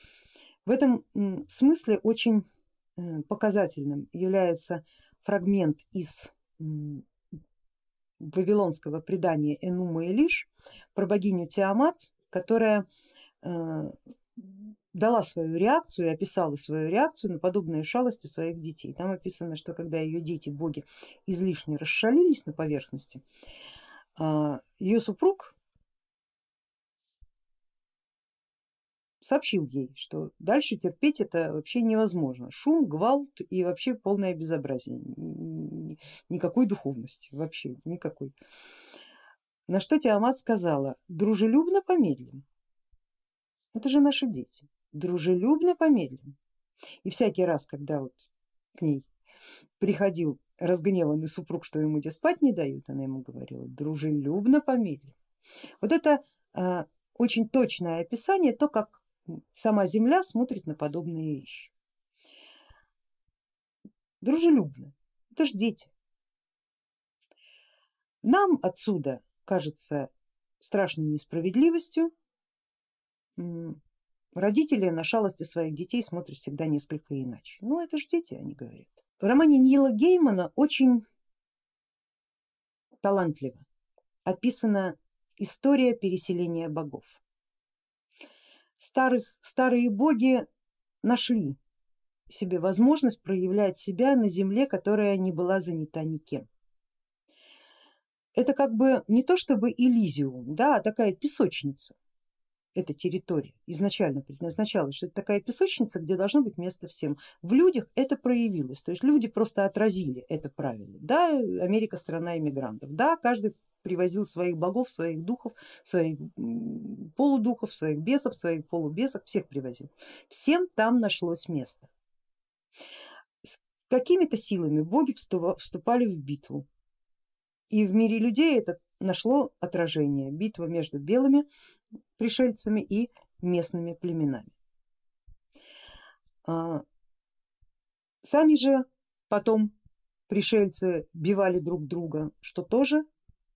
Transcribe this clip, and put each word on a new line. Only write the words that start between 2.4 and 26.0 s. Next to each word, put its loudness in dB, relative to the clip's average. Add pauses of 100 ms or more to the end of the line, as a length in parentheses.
м, -6
показательным -2
является 0 (380)
фрагмент 0 (120)
из, -10 (280)
м, -10 (1160)
вавилонского -2
предания 0
Энума -2
Элиш 0 (460)
про -2
богиню 0
Тиамат, 2 (320)
которая, 2 (560)
э, -6 (1000)
дала 2
свою -4
реакцию 0
и 2
описала -2
свою -4
реакцию -2
на -8
подобные -2
шалости -4
своих -6
детей. -12
Там -6
описано, -8
что -12
когда -6
ее -4
дети, -8
боги, -6 (400)
излишне -2
расшалились 2
на -8
поверхности, -6 (960)
а, -2 (180)
ее 2
супруг -2 (3750)